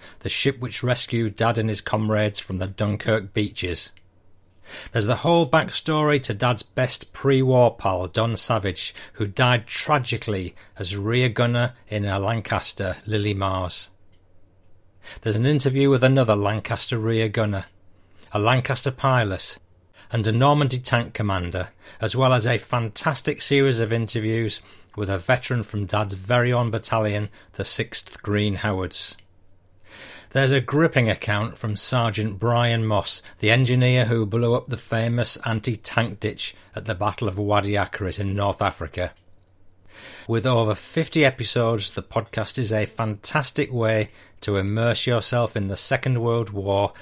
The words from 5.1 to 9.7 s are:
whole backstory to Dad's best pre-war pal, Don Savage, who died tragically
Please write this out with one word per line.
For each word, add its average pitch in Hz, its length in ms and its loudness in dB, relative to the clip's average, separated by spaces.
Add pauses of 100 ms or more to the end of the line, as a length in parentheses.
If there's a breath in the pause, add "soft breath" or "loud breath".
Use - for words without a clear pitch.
whole 170 320 4
backstory 151 760 2
to 117 120 -2
Dad's 120 280 0
best - 500 -4
pre-war 131 640 4
pal, 92 320 -2
Don 113 260 0
Savage, 101 600 -2 (180 loud breath)
who 107 140 -4
died 123 400 2
tragically 113 880 -2 (220 loud breath)